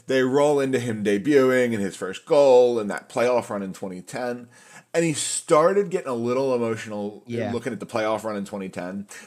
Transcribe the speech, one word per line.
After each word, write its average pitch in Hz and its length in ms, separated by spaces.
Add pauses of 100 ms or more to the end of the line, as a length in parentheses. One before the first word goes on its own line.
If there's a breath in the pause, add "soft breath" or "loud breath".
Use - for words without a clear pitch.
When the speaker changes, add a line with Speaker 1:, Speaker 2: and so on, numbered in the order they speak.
Speaker 1:
they 131 160
roll 143 380
into 131 180
him 113 260
debuting 127 680
and 101 80
his 92 120
first - 300
goal 123 540
and 104 100
that 85 220
playoff 120 400
run 104 120
in 95 120
twenty 92 260
ten. 123 480 (460 loud breath)
And 170 100
he 165 80
started 170 800
getting 175 180
a 127 60
little 123 400
emotional 107 720
Speaker 2:
Yeah. 113 260
Speaker 1:
looking 117 220
at 101 40
the 104 60
playoff 107 400
run 107 100
in 98 120
twenty 98 240
ten. 95 360 (200 loud breath)